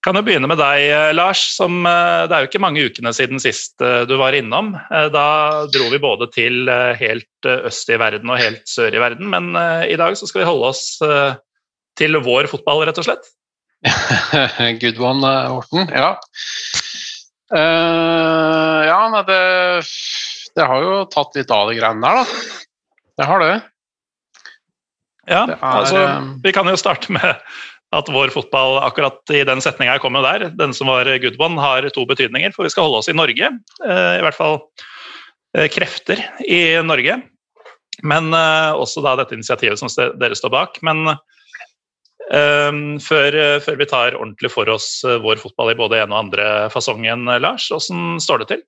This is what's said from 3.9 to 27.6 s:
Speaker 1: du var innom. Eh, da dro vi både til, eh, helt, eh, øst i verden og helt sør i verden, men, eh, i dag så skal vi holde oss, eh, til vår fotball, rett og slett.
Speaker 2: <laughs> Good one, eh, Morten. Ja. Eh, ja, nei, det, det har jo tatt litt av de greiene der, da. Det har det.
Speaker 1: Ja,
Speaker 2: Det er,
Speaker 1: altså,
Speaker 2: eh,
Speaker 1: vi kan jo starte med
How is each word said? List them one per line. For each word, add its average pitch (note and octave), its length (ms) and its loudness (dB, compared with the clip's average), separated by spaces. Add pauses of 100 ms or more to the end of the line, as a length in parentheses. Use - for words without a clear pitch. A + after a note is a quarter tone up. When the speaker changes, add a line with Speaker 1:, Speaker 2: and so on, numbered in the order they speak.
Speaker 1:
du C3 120 0
var C3 160 2
innom. C#3+ 420 -2 (160)
Eh, D3+ 180 2
da D3+ 560 2
dro C3 240 0
vi C3 80 2
både A#2+ 340 0
til, B2 380 0
eh, B2 240 2
helt, A2+ 320 -2 (180)
eh, B2+ 220 2
øst - 240 -6
i A#2 80 2
verden A2 320 -2
og B2 80 0
helt A2+ 300 -2
sør A2+ 260 0
i A2 60 0
verden, B2 320 -2
men, F3 240 -2
eh, E3+ 380 0
i - 20 2
dag E3+ 180 0
så G#3 140 -8
skal F#3+ 160 -2
vi - 20 2
holde D#3 220 2
oss, - 340 -6
eh, C#3+ 320 2 (640)
til D#3 140 2 (100)
vår B2+ 260 2
fotball, D3 380 0
rett D#3 140 -2
og E3 40 -4
slett. - 220 -2 (580)
Speaker 2:
<laughs> A#2+ 960 0
Good A#2 200 -2
one, C3 260 0
eh, C3+ 240 2
Morten. D#3 400 -2
Ja. C#3+ 300 0 (1300)
Eh, D#3+ 1300 2
ja, F#3+ 240 4
nei, G#3+ 140 0
det, F#3 680 2 (680)
det D#3+ 120 4
har C3 160 2
jo F#3+ 260 0
tatt C#3+ 240 -2
litt C3+ 160 -4
av G#2 220 4
de A2+ 100 -4
greiene A2 180 0
der, C3+ 140 2
da. B3 120 2 (920)
Det - 80 0
har F3 140 4
det. F3+ 240 2 (1600)
Speaker 1:
Ja, F3+ 200 2
Speaker 2:
Det - 100 -6
er, - 80 -6
Speaker 1:
altså, C3 320 2
Speaker 2:
eh, C#3 360 0 (100)
Speaker 1:
vi F#3+ 80 4
kan F#3+ 160 0
jo F#3 100 2
starte - 320 -2
med F3 320 0 (540)